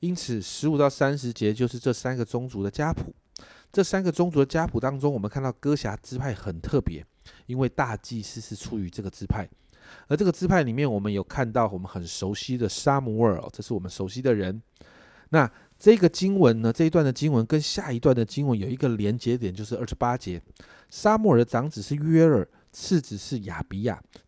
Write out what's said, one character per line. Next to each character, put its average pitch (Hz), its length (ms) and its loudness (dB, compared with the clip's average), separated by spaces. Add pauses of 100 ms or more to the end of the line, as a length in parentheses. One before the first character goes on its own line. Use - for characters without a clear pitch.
因 175 140 -2
此 123 240 -4
十 - 280 -6
五 151 100 2
到 143 100 6
三 139 300 0
十 123 160 -6
节 107 180 0
就 120 160 0
是 120 120 -10
这 127 120 0
三 127 240 -4
个 120 80 -4
宗 123 240 -4
族 117 140 -8
的 101 80 -2
家 151 240 -2
谱。 - 180 -8 (580)
这 196 140 2
三 190 180 -2
个 185 80 0
宗 175 220 0
族 151 80 2
的 139 60 6
家 165 200 0
谱 143 140 -4
当 135 180 -2
中， 143 160 0
我 123 60 -4
们 101 100 -4
看 135 140 -6
到 131 80 -2
歌 143 240 -2
辖 110 220 -4
支 - 200 -12
派 127 160 -4
很 92 280 -8
特 - 180 0
别， 80 260 -6 (420)
因 127 100 -6
为 131 100 2
大 117 300 -4
祭 113 240 -10
司 - 180 -12
是 110 160 -12
出 - 240 -8
于 92 100 -4
这 104 140 -10
个 95 60 -8
支 - 160 -12
派。 95 220 -4 (600)
而 147 80 0
这 170 80 2
个 185 80 4
支 180 160 -2
派 175 160 4
里 123 80 -2
面， 135 180 0
我 110 80 0
们 101 140 0
有 98 100 0
看 117 300 -4
到 117 160 2
我 101 100 -6
们 92 80 -8
很 90 220 -8
熟 98 260 -4
悉 127 240 -6
的 117 100 0
撒 139 340 0
母 110 180 -2
耳 107 180 4
哦， - 140 -12
这 - 100 -12
是 120 120 -8
我 104 60 -2
们 90 120 -8
熟 95 160 -6
悉 107 140 -10
的 127 120 4
人。 101 260 -2 (720)
那 147 220 4 (260)
这 214 200 8
个 185 100 6
经 196 320 0
文 117 220 6
呢， 113 100 2
这 160 140 2
一 160 40 2
段 160 140 4
的 135 80 2
经 143 200 -2
文 113 140 2
跟 151 160 0
下 - 300 -6
一 120 80 -2
段 131 160 6
的 117 80 2
经 143 240 -2
文 120 100 2
有 95 120 -4
一 120 60 -4
个 139 120 0
连 107 280 0
结 120 220 0
点， 104 160 -4
就 104 120 -10
是 117 120 -8
二 123 80 -6
十 - 80 -10
八 123 240 0
节， 87 240 -10 (480)
撒 214 280 2
母 214 120 4
耳 131 80 8
的 120 60 8
长 123 260 -2
子 110 120 -10
是 - 140 -6
约 160 280 4
尔， 143 240 4 (240)
次 - 300 0
子 107 160 -8
是 120 240 -6
亚 85 220 -8
比 98 180 -8
亚。 107 200 -2 (260)